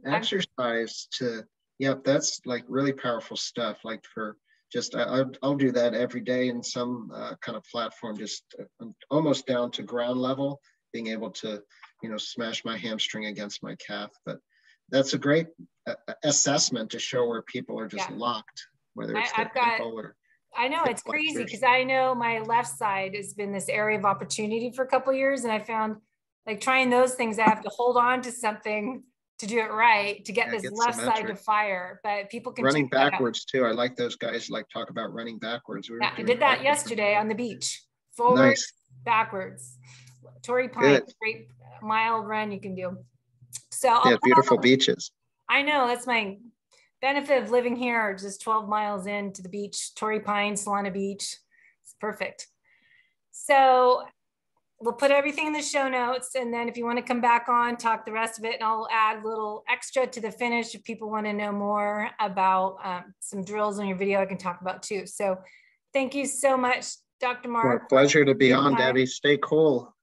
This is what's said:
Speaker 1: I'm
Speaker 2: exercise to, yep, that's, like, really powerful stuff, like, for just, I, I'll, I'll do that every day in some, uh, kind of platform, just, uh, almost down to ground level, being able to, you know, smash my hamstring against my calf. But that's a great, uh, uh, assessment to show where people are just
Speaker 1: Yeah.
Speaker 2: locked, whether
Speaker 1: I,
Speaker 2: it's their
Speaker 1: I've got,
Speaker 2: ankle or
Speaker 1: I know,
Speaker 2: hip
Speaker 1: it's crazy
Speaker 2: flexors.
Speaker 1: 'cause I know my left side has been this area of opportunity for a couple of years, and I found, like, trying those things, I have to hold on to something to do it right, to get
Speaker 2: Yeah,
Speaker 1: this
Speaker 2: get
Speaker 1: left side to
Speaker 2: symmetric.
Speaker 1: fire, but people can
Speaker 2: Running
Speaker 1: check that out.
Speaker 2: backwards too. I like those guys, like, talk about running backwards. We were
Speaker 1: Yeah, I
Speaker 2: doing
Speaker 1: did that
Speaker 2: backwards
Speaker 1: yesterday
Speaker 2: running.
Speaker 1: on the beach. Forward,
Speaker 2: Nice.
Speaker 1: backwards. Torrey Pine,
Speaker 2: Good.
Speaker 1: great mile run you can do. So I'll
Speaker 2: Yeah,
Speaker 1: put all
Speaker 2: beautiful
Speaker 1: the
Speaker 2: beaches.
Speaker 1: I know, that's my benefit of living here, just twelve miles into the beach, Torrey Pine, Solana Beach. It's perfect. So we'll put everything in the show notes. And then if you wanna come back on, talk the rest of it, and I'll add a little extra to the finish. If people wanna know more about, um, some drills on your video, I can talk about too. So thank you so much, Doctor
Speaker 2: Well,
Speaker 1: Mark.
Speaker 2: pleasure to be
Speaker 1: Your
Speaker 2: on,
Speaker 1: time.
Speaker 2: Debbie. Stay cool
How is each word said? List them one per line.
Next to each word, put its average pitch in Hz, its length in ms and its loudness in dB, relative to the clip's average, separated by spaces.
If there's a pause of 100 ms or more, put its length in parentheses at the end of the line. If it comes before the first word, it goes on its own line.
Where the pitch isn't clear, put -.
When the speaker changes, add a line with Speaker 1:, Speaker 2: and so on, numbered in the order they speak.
Speaker 1:
I'm 135 80 -2
Speaker 2:
exercise - 920 -2 (100)
to, 113 260 -4 (360)
yep, 135 240 0
that's, - 420 2
like, 120 220 -4
really 135 260 0
powerful 117 440 -4
stuff, - 460 -6
like, 110 220 -10
for 107 320 -10 (360)
just, 120 220 -6
I, 120 80 0
I'll, 127 280 0 (120)
I'll 143 120 2
do 135 160 4
that 120 220 4
every 123 280 -2
day 127 280 0
in 120 140 -6
some, 123 500 -6
uh, 104 280 -10
kind 117 140 -10
of 107 100 -12
platform, 110 520 -8
just, 104 260 -10 (380)
uh, 117 40 -14 (260)
almost 147 340 2
down 123 260 0
to 110 120 -10
ground 120 360 -2
level, 139 400 -2 (320)
being 117 160 -8
able 110 220 -6
to, 104 320 -10 (400)
you 117 80 -10
know, 107 80 -8
smash 117 480 -8
my 113 100 -6
hamstring 110 520 -4
against 101 340 -10
my - 140 -12
calf. 104 340 -10 (160)
But - 140 -10 (500)
that's 135 240 2
a 143 60 0
great, 160 280 2 (400)
uh, 196 60 -4 (140)
uh, - 60 -10 (100)
assessment 139 680 2
to 113 80 -8
show 123 280 -2
where 113 160 -4
people 127 360 -8
are 110 80 -8
just 104 220 -6
Speaker 1:
Yeah. 107 80 -12
Speaker 2:
locked, 113 440 -6 (340)
whether 113 200 -6
Speaker 1:
I, 220 60 -2
Speaker 2:
it's 240 120 -4
their - 140 -2
Speaker 1:
I've - 60 -14
got, 233 200 0
Speaker 2:
ankle 226 200 -4
or 214 220 -12 (400)
Speaker 1:
I 240 120 0
know, 320 160 -2
Speaker 2:
hip 262 100 2
Speaker 1:
it's - 100 -10
crazy 302 320 -2
Speaker 2:
flexors. - 160 -6 (100)
Speaker 1:
'cause - 20 -6
I 254 200 6
know 262 320 2
my 233 240 -2
left 226 380 -2
side 196 380 -4
has 196 180 -10
been 202 180 -6
this 196 180 -6
area 214 280 0
of 196 80 0
opportunity 214 680 -2
for 262 80 0
a 254 40 -6
couple 262 240 2
of 269 60 2
years, 269 260 0
and 233 100 -2
I 214 60 0
found, 220 380 -4 (500)
like, 214 140 -6
trying 262 280 4
those 254 260 6
things, 226 240 -2
I 226 40 4
have 214 180 6
to 202 80 -6
hold 247 280 2
on 247 260 2
to 247 80 -8
something 214 720 -4 (360)
to 214 80 -10
do 226 120 0
it 220 140 -2
right, 208 520 2
to 220 60 -10
get 226 160 2
Speaker 2:
Yeah, - 40 -4
Speaker 1:
this 220 100 -4
Speaker 2:
get 202 120 -8
Speaker 1:
left 233 220 0
side 226 120 -4
to 233 140 2
Speaker 2:
symmetric. 214 180 -6
Speaker 1:
fire, 190 640 -2
but 202 260 -4
people 233 240 -10
can - 100 -6
Speaker 2:
Running 139 220 4
Speaker 1:
check 123 60 -6
that 135 140 4
out. 143 80 2
Speaker 2:
backwards 120 320 -2
too. 127 200 2
I 113 60 2
like 123 240 -2
those 120 200 -4
guys, 113 360 -6
like, 110 180 -8
talk 113 220 -10
about 113 200 -8
running 113 280 -10
backwards. - 500 -8
We 233 60 -10
were 233 80 -4
Speaker 1:
Yeah, - 100 0
I - 40 -10
Speaker 2:
doing 226 100 -6
Speaker 1:
did 240 140 4
that 269 180 6
Speaker 2:
backwards 254 60 -10
Speaker 1:
yesterday 254 380 0 (120)
Speaker 2:
running. - 20 2
Speaker 1:
on 214 120 0
the 220 60 -2
beach. 202 480 -6 (320)
Forward, 508 340 8
Speaker 2:
Nice. - 240 0 (300)
Speaker 1:
backwards. 196 760 -2 (640)
Torrey 247 260 0
Pine, - 140 -2
Speaker 2:
Good. 139 360 6
Speaker 1:
great - 280 -6 (340)
mile 220 420 0
run 214 280 -4
you 196 100 -8
can 196 140 -10
do. 185 280 -8 (680)
So - 180 2
I'll 233 60 6
Speaker 2:
Yeah, 240 80 4
Speaker 1:
put 254 80 8
all - 120 6
Speaker 2:
beautiful - 340 8
Speaker 1:
the - 40 0
Speaker 2:
beaches. - 500 4 (380)
Speaker 1:
I 269 140 2
know, 285 240 2
that's 240 180 -2
my 214 320 -2 (640)
benefit 277 420 2
of 208 80 -6
living 240 240 2
here, 233 400 -2
just 196 260 -10
twelve 220 280 0
miles 208 380 -2
into 202 340 -6
the 185 80 -14
beach, 202 460 -8
Torrey 214 260 -2
Pine, 208 320 -2
Solana 202 400 -2
Beach. 196 420 -6 (460)
It's - 180 -20
perfect. - 480 -8 (840)
So 254 760 6 (760)
we'll 226 140 -2
put 277 180 4
everything 294 360 2
in 302 60 -2
the 302 80 -2
show 285 260 0
notes. 254 480 -2
And 240 180 -2
then 233 140 -2
if 233 100 -8
you 240 80 -6
wanna 240 160 -2
come 247 200 -2
back 202 260 4
on, 240 300 2
talk 220 280 0
the 226 60 -10
rest 226 260 -4
of 214 80 -14
it, 226 100 -2
and 226 80 -6
I'll 220 280 0
add 220 320 2
a 214 40 -4
little 220 420 -6
extra 247 380 0
to 247 140 -10
the 214 100 -4
finish. 233 440 -2
If 202 80 -18
people 220 260 -10
wanna 214 240 -4
know 208 200 -4
more 208 560 -2 (100)
about, 190 640 2
um, 185 380 -8
some 196 240 -8
drills 208 340 -2
on 202 80 -2
your 190 100 -2
video, 196 240 2
I 190 40 2
can 190 120 -8
talk 180 240 -6
about 185 220 -6
too. 185 220 -6
So 190 320 -2 (560)
thank 269 220 0
you 277 100 -2
so 269 320 2
much, 254 280 0 (360)
Doctor 240 280 -4
Speaker 2:
Well, 233 140 0
Speaker 1:
Mark. 120 260 2
Speaker 2:
pleasure 143 360 8
to 135 100 6
be 139 120 6
Speaker 1:
Your 127 100 8
Speaker 2:
on, 143 180 4
Speaker 1:
time. 127 120 2
Speaker 2:
Debbie. 131 180 4
Stay 143 320 2
cool 147 640 2